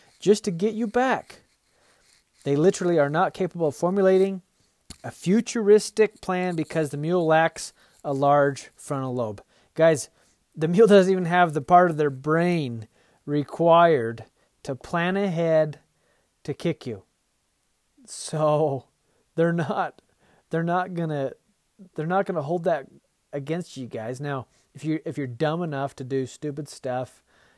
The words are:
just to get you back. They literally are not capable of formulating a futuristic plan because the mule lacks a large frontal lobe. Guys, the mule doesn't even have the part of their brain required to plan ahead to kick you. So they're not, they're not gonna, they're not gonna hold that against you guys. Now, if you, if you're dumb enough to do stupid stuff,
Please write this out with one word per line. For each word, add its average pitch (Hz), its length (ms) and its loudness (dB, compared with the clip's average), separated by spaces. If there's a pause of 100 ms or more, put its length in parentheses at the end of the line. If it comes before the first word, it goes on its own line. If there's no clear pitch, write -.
(200)
just 208 240 2
to 208 80 -4
get 185 220 -2
you 220 140 -4
back. 247 520 -2 (1040)
They 143 140 0
literally 175 420 2
are 143 100 2
not 156 240 0
capable 170 340 -4
of 139 80 -4
formulating 190 640 2 (640)
a 123 80 -12
futuristic 214 1120 2
plan 180 340 -4
because 156 340 -2
the 147 80 -10
mule 165 280 -2
lacks 160 460 2 (320)
a 147 80 -6
large 143 640 2
frontal 131 400 -8
lobe. 110 260 -6 (340)
Guys, 160 340 2 (460)
the 156 120 -2
mule 185 200 6
doesn't 190 240 8
even 185 140 0
have 175 280 2
the 151 80 -2
part 180 280 6
of 156 80 -4
their 151 120 0
brain 147 800 -2 (380)
required 147 1000 2 (380)
to 135 120 -8
plan 175 400 -4
ahead 165 640 0 (640)
to - 100 -6
kick - 320 -6
you. 104 180 -10 (1000)
So 151 800 -2 (500)
they're 170 180 2
not, 170 480 -4 (480)
they're 165 140 -4
not 180 320 -2
gonna, 151 380 -4 (640)
they're 156 120 -6
not 190 180 0
gonna 175 160 -4
hold 165 240 -4
that 156 220 -2 (440)
against 147 460 -8
you 127 100 -10
guys. 120 320 -10
Now, 139 280 -8 (260)
if 143 100 -16
you, 156 220 -4
if 160 120 -10
you're 139 100 -6
dumb 156 340 -4
enough 139 360 -6
to 147 60 -12
do 131 220 -4
stupid 147 420 -10
stuff, - 560 -10 (340)